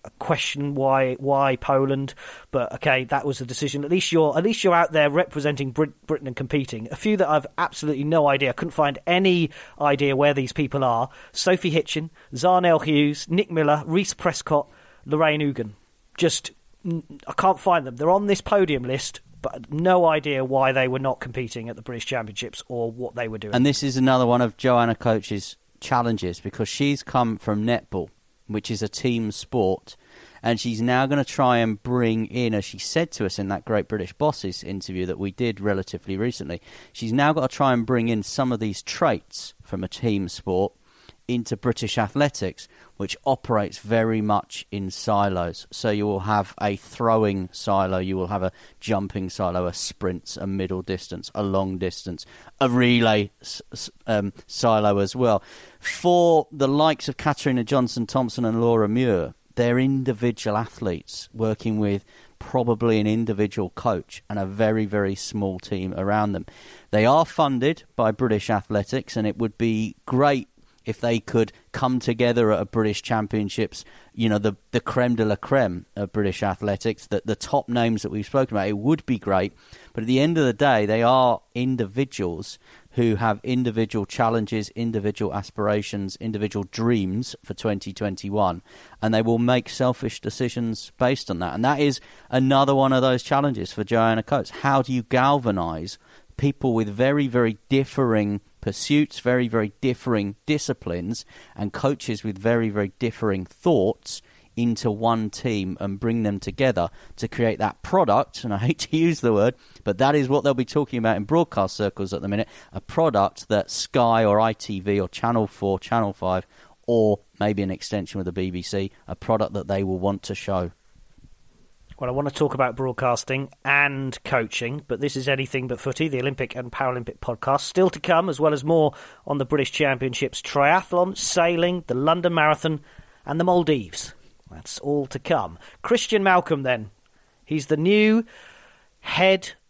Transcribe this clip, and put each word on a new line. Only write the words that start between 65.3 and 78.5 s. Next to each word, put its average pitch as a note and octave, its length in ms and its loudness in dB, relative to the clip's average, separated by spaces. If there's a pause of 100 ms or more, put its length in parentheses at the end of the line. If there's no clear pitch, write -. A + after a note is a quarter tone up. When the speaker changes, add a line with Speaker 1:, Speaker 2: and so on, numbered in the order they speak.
Speaker 2:
team F#2 360 -6
around G#2 380 0
them. F2 140 -6 (440)
They G#2+ 140 4
are D3+ 220 4
funded C#3 560 0 (140)
by A2 160 2
British A2 360 0
Athletics, G#2+ 640 -2
and A2 120 0
it G#2 100 -2
would A2+ 220 -4
be A2 380 -2 (100)
great C3 420 2 (360)
if - 180 -6
they A#2 180 2
could A2+ 320 0 (200)
come B2+ 260 0
together A#2+ 520 2
at G#2 120 2
a - 20 -2
British G#2+ 380 -2
Championships, G#2+ 800 -4 (300)
you A2+ 120 0
know, G#2+ 120 2
the, G#2 160 0 (160)
the A2+ 100 0
creme B2 360 0
de A2 80 2
la G#2+ 120 0
creme G2+ 480 0 (120)
of G2+ 180 -6
British G2+ 280 -2
athletics, G#2 640 -4
the, G2+ 180 -2
the G#2+ 100 -2
top - 320 -2
names A#2 320 0
that - 100 -6
we've G#2 140 -6
spoken C3 320 -2